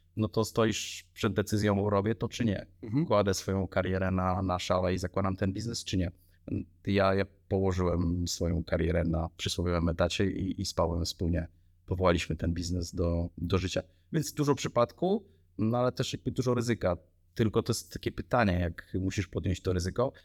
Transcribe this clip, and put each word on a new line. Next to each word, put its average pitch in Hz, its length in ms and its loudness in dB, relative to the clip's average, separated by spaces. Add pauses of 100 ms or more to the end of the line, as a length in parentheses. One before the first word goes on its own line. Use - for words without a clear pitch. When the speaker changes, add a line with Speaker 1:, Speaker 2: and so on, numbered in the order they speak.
(180)
Speaker 1:
no 107 100 2
to 110 180 -2
stoisz - 680 -2
przed 107 200 -2
decyzją, 104 560 2
robię 101 260 2
to 120 120 -4
czy - 180 -4
nie. 101 200 0 (180)
Speaker 2:
Mhm. 127 220 0
Speaker 1:
Kładę 104 280 4
swoją 95 340 -2
karierę 92 440 0
na, 92 300 2
na 90 180 0
szale 92 340 2
i 92 40 0
zakładam 95 380 -2
ten 95 180 0
biznes 110 300 -6
czy - 140 -2
nie. 87 140 0 (760)
Ja, 98 260 4
ja 98 120 2 (220)
położyłem 87 800 2
swoją 85 360 -2
karierę 85 400 0
na 82 340 0
przysłowiowym 87 520 0
etacie 87 420 0
i, 95 300 -4
i 98 40 -4
z - 80 -6
Pawłem 85 320 0
wspólnie 85 420 -2 (380)
powołaliśmy 87 500 2
ten 85 180 -2
biznes 85 420 -4
do, 85 420 0
do 87 200 0
życia. 90 260 -2 (300)
Więc 151 200 -2
dużo 143 220 2
przypadku, 143 680 0 (320)
no 110 200 0
ale 123 140 2
też - 220 -4
jakby - 180 -6
dużo 123 220 0
ryzyka. 110 440 0 (380)
Tylko 113 280 2
to - 80 0
jest - 220 -6
takie - 180 -6
pytanie, 101 480 2
jak 85 420 -4
musisz 92 260 -2
podjąć 92 340 -2
to 92 120 0
ryzyko. 92 380 -2 (140)